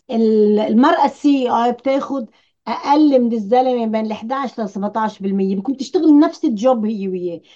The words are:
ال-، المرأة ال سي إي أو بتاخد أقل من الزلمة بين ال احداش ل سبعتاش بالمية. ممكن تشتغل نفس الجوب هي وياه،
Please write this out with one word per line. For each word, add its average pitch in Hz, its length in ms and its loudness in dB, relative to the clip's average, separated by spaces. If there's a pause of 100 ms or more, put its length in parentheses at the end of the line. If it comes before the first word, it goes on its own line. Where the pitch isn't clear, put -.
(100)
ال-، 220 480 2
المرأة 277 460 2
ال 269 60 0
سي - 180 -2
إي 262 200 0
أو 233 240 0
بتاخد 269 540 -4 (420)
أقل 285 520 2
من 233 120 0
الزلمة 240 540 0
بين 220 200 -4
ال 214 60 -6
احداش 247 480 -8
ل 202 80 -6
سبعتاش 208 500 -6
بالمية. 196 380 -2
ممكن 262 200 -6
تشتغل 311 420 2
نفس 330 260 2
الجوب 233 420 0
هي 202 220 -6
وياه، 175 320 -8 (160)